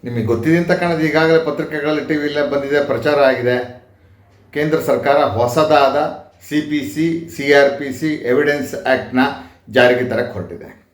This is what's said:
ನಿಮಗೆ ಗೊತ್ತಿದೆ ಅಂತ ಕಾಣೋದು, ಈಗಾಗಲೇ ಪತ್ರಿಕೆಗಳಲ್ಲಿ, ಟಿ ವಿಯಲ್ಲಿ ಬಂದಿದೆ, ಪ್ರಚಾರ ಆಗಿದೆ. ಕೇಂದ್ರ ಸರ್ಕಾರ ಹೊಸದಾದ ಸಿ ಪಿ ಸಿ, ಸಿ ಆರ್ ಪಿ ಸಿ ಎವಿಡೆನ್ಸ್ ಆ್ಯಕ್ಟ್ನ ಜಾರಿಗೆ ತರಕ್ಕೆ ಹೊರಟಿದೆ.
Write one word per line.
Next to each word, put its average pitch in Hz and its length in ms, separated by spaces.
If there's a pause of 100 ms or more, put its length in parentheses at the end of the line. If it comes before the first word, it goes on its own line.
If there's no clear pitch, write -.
ನಿಮಗೆ 120 200
ಗೊತ್ತಿದೆ 156 340
ಅಂತ 175 140
ಕಾಣೋದು, 175 300
ಈಗಾಗಲೇ 160 440
ಪತ್ರಿಕೆಗಳಲ್ಲಿ, 147 600
ಟಿ 156 100
ವಿಯಲ್ಲಿ 147 340
ಬಂದಿದೆ, 139 360
ಪ್ರಚಾರ 143 340
ಆಗಿದೆ. 123 640 (680)
ಕೇಂದ್ರ 151 260
ಸರ್ಕಾರ 139 380
ಹೊಸದಾದ 139 800 (540)
ಸಿ 151 120
ಪಿ 147 340
ಸಿ, 165 400
ಸಿ 143 180
ಆರ್ 139 260
ಪಿ 135 200
ಸಿ 156 140
ಎವಿಡೆನ್ಸ್ 143 640 (120)
ಆ್ಯಕ್ಟ್ನ 123 320 (500)
ಜಾರಿಗೆ 123 340
ತರಕ್ಕೆ - 300
ಹೊರಟಿದೆ. - 600